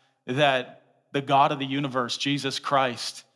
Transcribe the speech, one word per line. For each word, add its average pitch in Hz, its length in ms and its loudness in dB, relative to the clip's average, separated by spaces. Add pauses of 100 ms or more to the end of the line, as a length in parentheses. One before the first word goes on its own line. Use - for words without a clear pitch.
(280)
that 127 560 0 (280)
the 143 100 -2
God 139 300 4
of 151 60 -4
the 139 80 -6
universe, 131 520 -2
Jesus 139 420 -2
Christ, 131 640 -2 (120)